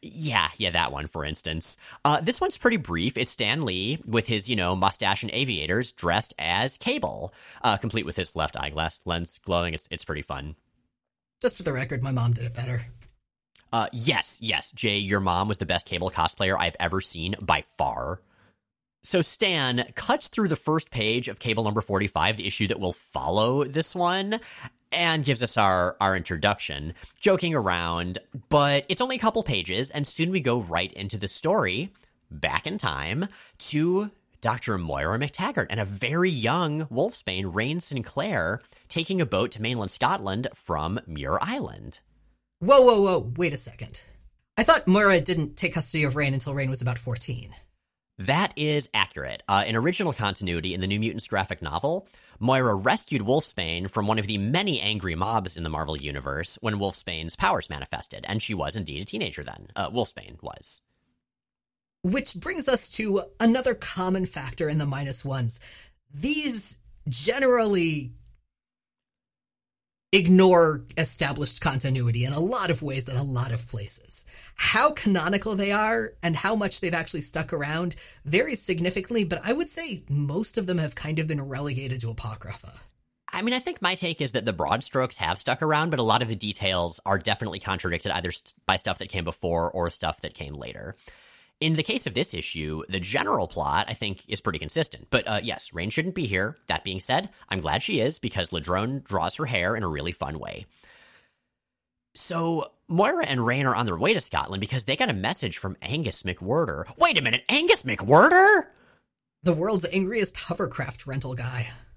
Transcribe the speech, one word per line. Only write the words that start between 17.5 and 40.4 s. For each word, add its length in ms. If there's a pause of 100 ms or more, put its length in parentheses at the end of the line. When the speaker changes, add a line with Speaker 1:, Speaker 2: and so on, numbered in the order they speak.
Speaker 1:
far. 440 (840)
So 180
Stan 760
cuts 340
through 180
the 80
first 360
page 360
of 120
Cable 260
number 160
forty-five, 560
the 100
issue 200
that 120
will 140
follow 720
this 280
one, 460 (540)
and 320
gives 180
us 140
our, 420
our 160
introduction, 800 (260)
joking 340
around, 680 (280)
but 400
it's 140
only 160
a 20
couple 240
pages, 480
and 160
soon 240
we 80
go 200
right 340
into 240
the 100
story, 640 (400)
back 340
in 120
time, 500 (300)
to 540 (280)
Doctor 380
Moira 420
MacTaggert 500
and 120
a 40
very 440
young 560
Wolfsbane, 680
Rain 280
Sinclair, 800 (260)
taking 320
a 60
boat 260
to 100
mainland 300
Scotland 600